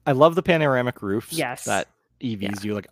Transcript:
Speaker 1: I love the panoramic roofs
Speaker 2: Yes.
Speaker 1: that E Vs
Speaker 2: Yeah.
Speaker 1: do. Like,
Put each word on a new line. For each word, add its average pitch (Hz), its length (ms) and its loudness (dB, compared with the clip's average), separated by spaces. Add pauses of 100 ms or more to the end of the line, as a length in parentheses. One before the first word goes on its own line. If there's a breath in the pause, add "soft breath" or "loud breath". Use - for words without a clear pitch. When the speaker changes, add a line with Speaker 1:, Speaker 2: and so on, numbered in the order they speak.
Speaker 1:
I 147 80 2
love 156 220 6
the 180 80 0
panoramic 139 580 0
roofs 104 360 -4
Speaker 2:
Yes. 131 280 -6
Speaker 1:
that 101 240 -2 (320)
E 117 140 -6
Vs 101 240 -6
Speaker 2:
Yeah. 104 100 -6
Speaker 1:
do. 104 40 -4
Like, 101 180 -8